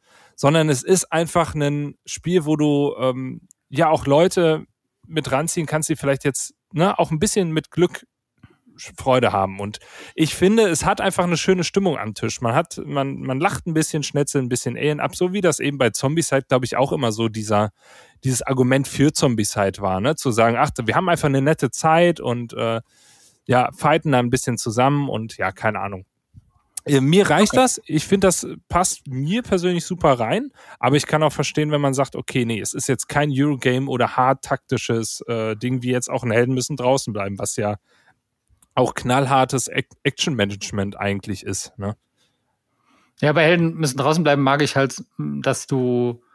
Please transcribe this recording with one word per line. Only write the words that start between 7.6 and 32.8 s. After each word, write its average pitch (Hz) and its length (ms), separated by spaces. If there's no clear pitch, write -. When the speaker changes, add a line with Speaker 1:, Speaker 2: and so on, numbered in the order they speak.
Speaker 1:
Glück - 340
Sch-, - 200
Freude 127 360
haben. 95 260
Und 101 220
ich 156 220
finde, 214 320
es 165 160
hat 190 160
einfach 190 240
eine 175 120
schöne 180 280
Stimmung 196 340
am 107 160
Tisch. - 260
Man 117 140
hat, 170 320
man, 139 340
man 131 200
lacht - 260
ein 165 80
bisschen, 156 300
schnetzelt 143 400
ein 120 40
bisschen 120 280
Alien 147 240
ab, - 160
so 180 160
wie 202 80
das 170 180
eben 143 180
bei 123 140
Zombicide, 143 580
glaub 127 140
ich, - 140
auch 139 160
immer 131 180
so 113 180
dieser, 107 440
dieses 127 200
Argument 135 440
für 147 260
Zombicide 104 680
war, 95 180
ne? 143 140
Zu 139 160
sagen, 117 260
ach, 151 140
wir 110 120
haben 180 140
einfach 156 200
eine 135 140
nette 143 300
Zeit 165 480
und, 120 320
äh, 117 280
ja, 123 280
fighten 156 400
da 123 80
ein 120 100
bisschen 123 260
zusammen 131 540
und 110 260
ja, 98 140
keine 104 300
Ahnung. 98 260
Äh, 139 160
mir 165 300
reicht 185 220
Speaker 2:
Okay. 254 100
Speaker 1:
das. - 240
Ich 151 220
find, 196 160
das 180 200
passt - 380
mir 147 360
persönlich 180 420
super 156 340
rein, 175 320
aber 131 160
ich 143 100
kann 156 160
auch 151 100
verstehen, 151 380
wenn 147 100
man 139 140
sagt, 135 220
okay, - 280
nee, 113 160
es - 140
ist - 140